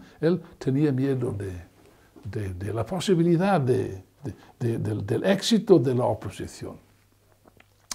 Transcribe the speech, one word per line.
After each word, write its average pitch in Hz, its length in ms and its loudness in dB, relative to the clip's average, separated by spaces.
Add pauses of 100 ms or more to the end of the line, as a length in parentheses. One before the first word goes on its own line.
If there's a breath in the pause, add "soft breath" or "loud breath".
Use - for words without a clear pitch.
(220 loud breath)
él 165 180 2 (180 loud breath)
tenía 139 340 0
miedo 127 420 -2
de, 98 180 -8 (720 soft breath)
de, 98 300 -8
de 98 200 -6
la 113 120 -4
posibilidad 175 760 2
de, 107 440 0 (200)
de, 104 120 -10 (240 soft breath)
de, 120 180 -2
del, 107 280 -4
del 117 200 0
éxito 196 540 6
de 127 160 2
la 120 100 2
oposición. - 720 -6 (1160)